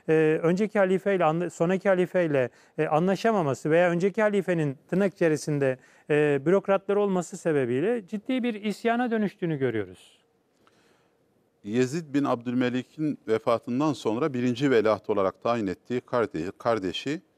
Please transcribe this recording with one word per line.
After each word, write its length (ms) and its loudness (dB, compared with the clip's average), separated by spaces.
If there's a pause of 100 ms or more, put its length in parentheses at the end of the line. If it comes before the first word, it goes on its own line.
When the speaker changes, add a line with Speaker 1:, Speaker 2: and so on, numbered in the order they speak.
Speaker 1:
e, 340 4
önceki 360 0
halifeyle, 460 2
anla-, 260 0
sonraki 380 0
halifeyle, 640 2 (280)
e, 80 0
anlaşamaması 840 0
veya 200 4
önceki 320 0
halifenin 540 0 (120)
tırnak 260 0
içerisinde, 640 0 (320)
e, 360 2
bürokratları 540 0
olması 360 -2
sebebiyle 720 -2
ciddi 360 -6
bir 120 -4
isyana 560 -2
dönüştüğünü 480 -2
görüyoruz. 600 -4 (1500)
Speaker 2:
Yezid 500 -2
bin 100 0
Abdülmelik'in 920 -2 (100)
vefatından 640 0
sonra 420 -4
birinci 360 0
veliaht 400 2
olarak 320 0
tayin 240 -2
ettiği 340 -6
kardeşi, 580 -4
kardeşi 600 -4 (180)